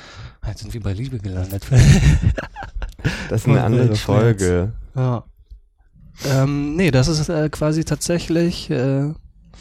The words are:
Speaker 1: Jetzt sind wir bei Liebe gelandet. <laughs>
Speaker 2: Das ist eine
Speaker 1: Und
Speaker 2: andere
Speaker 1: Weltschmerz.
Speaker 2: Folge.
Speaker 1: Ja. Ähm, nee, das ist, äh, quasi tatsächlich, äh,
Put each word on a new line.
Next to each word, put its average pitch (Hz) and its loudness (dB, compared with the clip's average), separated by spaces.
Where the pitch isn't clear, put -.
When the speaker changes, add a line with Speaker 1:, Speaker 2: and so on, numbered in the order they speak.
Speaker 1:
Jetzt 107 -8
sind 107 -12
wir 117 -10
bei 98 -4
Liebe 127 -8
gelandet. 95 -6
<laughs> 135 2
Speaker 2:
Das 113 -2
ist - -2
eine 123 4
Speaker 1:
Und 123 0
Speaker 2:
andere 117 2
Speaker 1:
Weltschmerz. 107 -2
Speaker 2:
Folge. 101 2
Speaker 1:
Ja. 127 -2
Ähm, 143 0
nee, 175 2
das 131 4
ist, 156 0
äh, 156 0
quasi 156 -2
tatsächlich, 170 -2
äh, 139 0